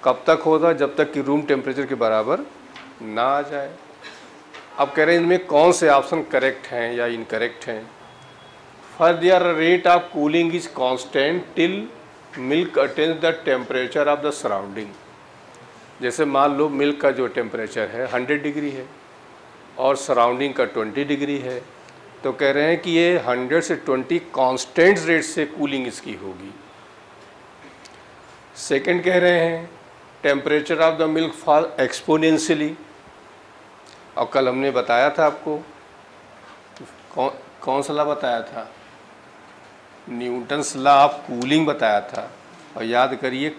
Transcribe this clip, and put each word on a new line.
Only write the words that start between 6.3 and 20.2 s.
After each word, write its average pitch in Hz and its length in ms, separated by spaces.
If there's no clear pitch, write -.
correct 131 360
हैं 120 260
या 120 140
incorrect 117 580
हैं। 113 240
For 165 180
their 180 240
rate 175 280
of 175 240
cooling 156 420
is 170 180
constant 139 760
till 175 200
milk 165 340
attains 156 380
the 165 100
temperature 127 600
of 147 200
the 143 80
surrounding। 101 560
जैसे 123 260
मान 139 300
लो 151 140
milk 143 300
का 143 100
जो 123 180
temperature 113 600
है 120 240
hundred 139 300
degree 147 280
है 131 140
और 135 180
surrounding 127 560